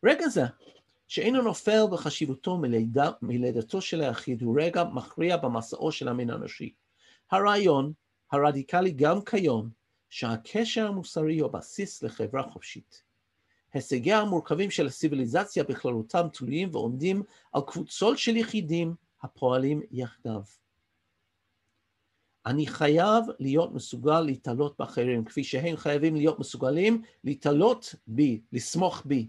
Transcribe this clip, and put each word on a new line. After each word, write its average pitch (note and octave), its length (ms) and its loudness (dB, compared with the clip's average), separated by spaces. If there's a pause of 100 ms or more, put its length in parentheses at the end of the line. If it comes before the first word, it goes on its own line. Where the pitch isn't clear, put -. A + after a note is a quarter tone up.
רגע D#4+ 240 4
זה, F3+ 160 2 (640)
שאינו B3+ 340 2
נופל G#3+ 400 2 (100)
בחשיבותו D#3 640 -2
מלידה, A#2+ 520 2 (120)
מלידתו A#2+ 580 -2
של F3 200 -4
היחיד, B2 420 -4
הוא A#2+ 180 2
רגע E3+ 240 0
מכריע E3 520 -2
במסעו B2 560 -4
של C3 160 -6
המין A#2+ 220 -4
האנושי. - 440 -10 (560)
הרעיון F#3+ 640 4 (400)
הרדיקלי D3 580 2
גם D#3 340 2
כיום, B2+ 440 0 (400)
שהקשר G#3+ 760 -2
המוסרי E3 520 -2
הוא D3 100 2
הבסיס - 540 -8
לחברה A2+ 400 -4
חופשית. - 600 -14 (680)
הישגיה C#3 460 0
המורכבים G3 520 0
של E3 160 0
הציוויליזציה C#3+ 760 -2
בכללותם B2 680 -2
תלויים D3 400 -4
ועומדים D3 500 -2 (300)
על C#3 140 0
קבוצות G3 520 0
של A#3 180 2
יחידים E3+ 580 -2 (280)
הפועלים C3+ 680 0
יחדיו. A#2 520 -8 (2000)
אני C#3 200 0
חייב E3+ 580 4 (140)
להיות C#3+ 340 2
מסוגל C3+ 480 0
להתעלות C#3 580 -2
באחרים, B2 460 0
כפי C#3 200 -4
שהם D3+ 320 -2
חייבים D#3 400 0
להיות D3+ 220 2
מסוגלים D#3 640 0 (220)
להתעלות D3 680 2 (120)
בי, A#2 340 2 (120)
לסמוך E3+ 520 -2
בי. B2 240 -2